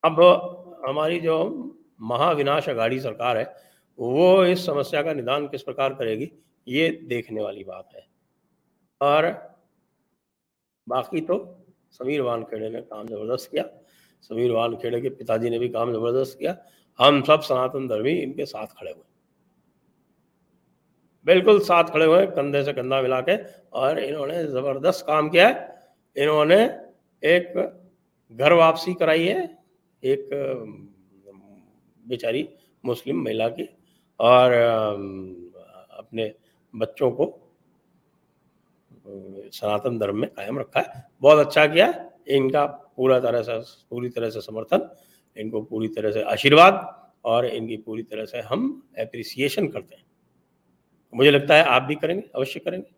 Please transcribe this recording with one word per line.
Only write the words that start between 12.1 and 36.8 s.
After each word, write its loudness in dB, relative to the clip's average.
वानखेड़े -6
ने -12
काम -16
जबरदस्त -8
किया। -4
समीर -2
वानखेड़े -2
के -4
पिताजी -4
ने -4
भी -4
काम -4
जबरदस्त -4
किया। -6
हम 6
सब 4
सनातन -4
धर्मी -2
इनके -6
साथ -14
खड़े -18
हुए, -20
बिल्कुल 6
साथ 4
खड़े 2
हुए, 6
कंधे -2
से -4
कंधा -2
मिला 0
के, 0
और 0
इन्होंने -6
जबरदस्त -2
काम 0
किया 6
है। 4
इन्होंने 4
एक 2
घर 2
वापसी 2
कराई 0
है -2
एक -2
बेचारी -4
मुस्लिम -4
महिला -2
की, -10
और, 8
अम, -2
अपने -8
बच्चों -2